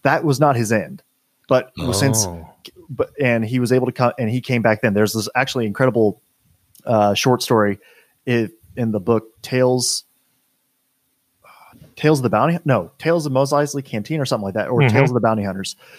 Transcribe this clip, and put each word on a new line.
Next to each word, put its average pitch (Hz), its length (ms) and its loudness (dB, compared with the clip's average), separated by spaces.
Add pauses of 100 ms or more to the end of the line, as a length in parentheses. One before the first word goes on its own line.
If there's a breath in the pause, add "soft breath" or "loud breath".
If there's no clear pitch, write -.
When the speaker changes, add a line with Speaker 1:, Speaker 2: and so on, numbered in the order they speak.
Speaker 1:
that 143 220 2
was 139 160 0
not 143 160 4
his 113 160 -2
end. 95 280 -2 (480)
But - 240 2 (200)
since 110 340 0
Speaker 2:
Oh. 85 180 -12 (460)
Speaker 1:
but, - 200 -4 (100)
and 117 240 0
he 123 160 -2
was 123 120 0
able 127 140 2
to 127 60 -4
come, 120 260 0
and 117 100 -2
he 123 120 -2
came 120 220 -2
back 110 200 0
then. 107 120 0
There's 104 180 2
this 110 240 -6
actually 127 300 -2
incredible, 110 540 0 (640)
uh, 104 300 2
short 123 260 2
story 104 380 0 (480 soft breath)
i-, 117 240 -2 (260)
in 117 140 -2
the 107 100 -2
book 110 420 -2
Tales, 127 600 0 (1900 loud breath)
Tales 151 240 2
of - 40 -2
the 113 60 0
Bounty, 139 340 2
no, 110 340 0
Tales 160 280 0
of 139 60 -4
Mos 135 200 0
Eisley 143 320 -2
Canteen 131 360 -6
or 135 60 -2
something 110 180 -4
like 98 100 -6
that, 101 140 -2
or 120 120 2
Speaker 2:
Mm-hmm. 120 160 4
Speaker 1:
Tales 135 140 4
of 123 40 2
the 120 60 2
Bounty 110 240 0
Hunters, 95 320 -8 (220 loud breath)